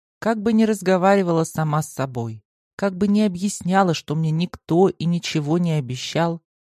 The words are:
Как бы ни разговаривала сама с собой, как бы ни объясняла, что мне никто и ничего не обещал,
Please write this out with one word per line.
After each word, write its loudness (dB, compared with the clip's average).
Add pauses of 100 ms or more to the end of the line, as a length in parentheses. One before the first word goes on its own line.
(180)
Как -2
бы 2
ни 6
разговаривала 2
сама -2
с -10
собой, -6 (340)
как -2
бы 0
ни 4
объясняла, 0
что -4
мне 0
никто 0
и -4
ничего -2
не 0
обещал, -4 (380)